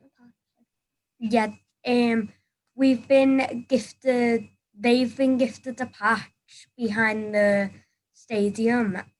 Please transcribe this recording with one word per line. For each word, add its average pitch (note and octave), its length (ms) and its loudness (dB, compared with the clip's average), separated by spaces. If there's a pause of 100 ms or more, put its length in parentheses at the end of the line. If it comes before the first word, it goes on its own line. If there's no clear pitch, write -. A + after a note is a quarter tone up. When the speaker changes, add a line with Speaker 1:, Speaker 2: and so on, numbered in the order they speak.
Speaker 1:
a - 160 -20
patch? A#3+ 120 -20 (840)
Speaker 2:
Yeah, A3 320 0 (360)
um, A#3 420 0 (460)
we've C4 320 0
been C4+ 600 2
gifted, A#3+ 840 -2 (280)
they've A#3+ 380 0
been C4 220 2
gifted A#3+ 440 -4
a B3+ 60 -6
patch A3 420 -2 (480)
behind G#3+ 560 -2
the G3+ 380 2 (420)
stadium, A3 840 -2 (220)